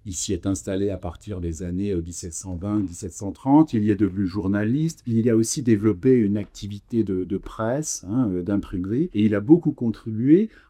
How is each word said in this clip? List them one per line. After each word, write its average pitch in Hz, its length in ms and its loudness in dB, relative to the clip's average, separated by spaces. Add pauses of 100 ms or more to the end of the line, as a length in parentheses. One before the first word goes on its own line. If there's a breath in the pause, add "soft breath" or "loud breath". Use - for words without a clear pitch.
il 98 80 -10
s'y - 180 -6
est 95 160 -4
installé 98 420 -2
à 95 60 -4
partir 90 460 -10
des 82 220 -6
années, 92 280 -4
euh, 87 100 -2
dix-sept 85 300 -10
cent 92 240 -10
vingt, 101 240 -2
dix-sept 90 320 -6
cent 98 220 -10
trente. 147 400 4
Il 107 100 0
y 107 80 4
est 95 60 0
devenu 98 280 0
journaliste. 104 800 -2
Il 113 140 0
y 117 100 2
a 113 60 4
aussi 113 280 0
développé 110 500 4
une 104 240 4
activité 101 680 -6
de, 92 220 -2
de 95 120 -4
presse, 117 720 -6
hein, 117 220 0
euh, 90 100 -2
d'imprimerie. 101 720 -2
Et 107 120 4
il 104 100 2
a 101 60 0
beaucoup 151 320 6
contribué 123 760 2 (200 soft breath)